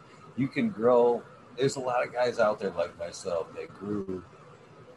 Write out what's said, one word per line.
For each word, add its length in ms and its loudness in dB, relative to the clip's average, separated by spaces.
You 120 2
can 220 0
grow. 540 4
There's 180 2
a 60 -8
lot 240 -2
of 80 -10
guys 260 0
out 200 4
there 120 -2
like 260 -4
myself 580 -6
that 180 -10
grew, 500 -6